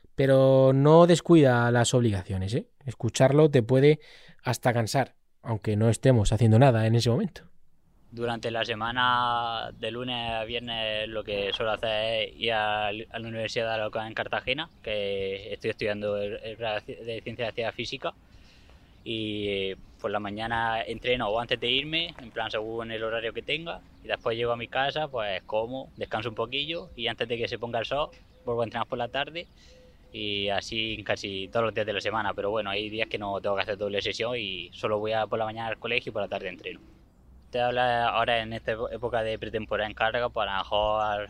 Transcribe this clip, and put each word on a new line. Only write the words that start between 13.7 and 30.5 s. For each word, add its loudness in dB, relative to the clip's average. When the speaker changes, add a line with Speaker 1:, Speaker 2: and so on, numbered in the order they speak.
Speaker 2:
de -4
Alcalá -4
en -12
Cartagena, -4
que -4
estoy -6
estudiando -4
el, -6
el -12
grado -4
de -10
Ciencias -6
de -
Actividad -4
Física, -8
y -4
por -4
la -2
mañana -4
entreno -2
o 0
antes -4
de -2
irme, -2
en -16
plan -6
según -6
el -6
horario -4
que -10
tenga, -6
y -14
después -2
llego 0
a 0
mi -8
casa, -2
pues -4
como, -4
descanso -6
un -8
poquillo, -6
y -6
antes -4
de -4
que -4
se -8
ponga -4
el -4
sol, -4
vuelvo -2
a 0
entrenar -6
por -8
la -4
tarde, -8
y -4